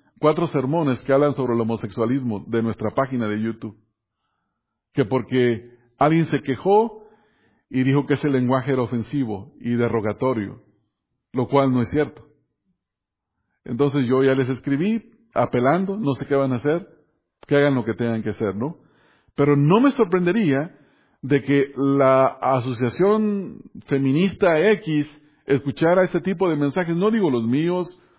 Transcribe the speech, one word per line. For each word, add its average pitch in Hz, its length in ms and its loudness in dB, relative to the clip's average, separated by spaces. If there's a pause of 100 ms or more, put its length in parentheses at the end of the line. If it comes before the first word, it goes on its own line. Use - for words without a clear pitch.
(200)
cuatro 156 280 0
sermones 139 560 -2
que 135 100 0
hablan 143 200 2
sobre 123 200 -2
el 117 80 0
homosexualismo 113 840 -4
de 113 160 0
nuestra 110 280 -4
página 131 360 -2
de 107 140 -4
YouTube. 113 360 -8 (1160)
Que 139 120 0
porque 123 720 -2 (200)
alguien 160 300 2
se 139 140 -2
quejó 202 600 0 (680)
y 131 140 0
dijo 135 220 2
que 143 80 0
ese 147 160 -2
lenguaje 127 420 0
era 131 100 0
ofensivo 113 800 -6
y 117 120 -6
derogatorio, 113 920 -2 (680)
lo 123 140 -2
cual 135 260 2
no 127 80 0
es 113 80 -4
cierto. - 360 -4 (1400)
Entonces 135 400 0
yo 127 180 2
ya 135 100 4
les 131 160 0
escribí, 147 600 -4 (220)
apelando, 131 640 0
no 135 160 -2
sé 131 120 -6
qué 143 100 -2
van 135 180 0
a 123 40 -2
hacer, 151 300 -2 (580)
que 143 120 2
hagan 143 180 4
lo 123 80 -2
que 110 100 -4
tengan 113 300 -2
que 107 60 -4
hacer, 101 260 -4
¿no? 117 220 -6 (580)
Pero 143 200 4
no 151 260 4
me 277 100 4
sorprendería 175 840 0 (440)
de 139 200 0
que 139 340 0
la 135 500 4
asociación 135 1400 -2 (240)
feminista 151 720 2 (120)
X 156 520 -2 (240)
escuchara 165 560 2
ese 175 180 -2
tipo 190 280 -2
de 160 60 0
mensajes, 165 400 -2
no 190 140 0
digo 208 220 2
los 117 160 0
míos 170 520 -2 (200)